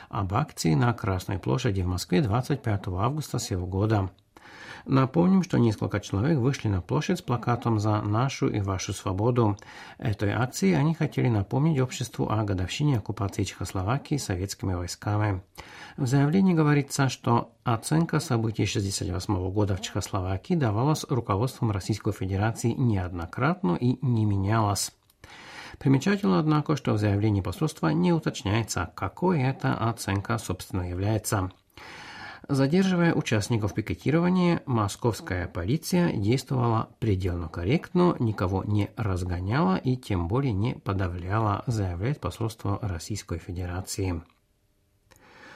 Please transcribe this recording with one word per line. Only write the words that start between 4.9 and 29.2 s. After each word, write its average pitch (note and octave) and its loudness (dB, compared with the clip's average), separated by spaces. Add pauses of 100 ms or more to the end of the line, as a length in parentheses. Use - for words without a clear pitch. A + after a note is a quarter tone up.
что C#3+ 0
несколько G#2+ 2
человек C3+ 0
вышли B2+ 0
на G2 2
площадь D3+ 0
с - -12
плакатом A#2 0
«За G#2+ 2
нашу B2+ 0
и A#2 0
вашу G2 -2
свободу». G#2 2 (400)
Этой G2+ -2
акцией C3 2
они D3+ 2
хотели C3+ 0
напомнить C3 2
обществу B2+ -2
о G#2+ 2
годовщине G2+ 0
оккупации G2+ -4
Чехословакии G#2+ -2
советскими F#2+ -4
войсками. G2+ -2 (560)
В D3 0
заявлении D3+ 4
говорится, D3 4
что - 0
оценка D#3 0
событий A2+ 0
шестьдесят G2 -2
восьмого F2+ -2
года G2+ 0
в F2+ -6
Чехословакии F#2+ -4
давалась C#3 2
руководством A2+ 0
Российской G2+ -2
Федерации G2+ -2
неоднократно A#2 0
и B2 2
не A2+ 4
менялась. G2+ 2 (880)
Примечательно, F#3+ 2
однако, D3+ 2
что - 0
в G#2+ 2
заявлении G#2 2
посольства A#2+ -2
не E3+ 4
уточняется, G#2+ -2
какой D3+ -2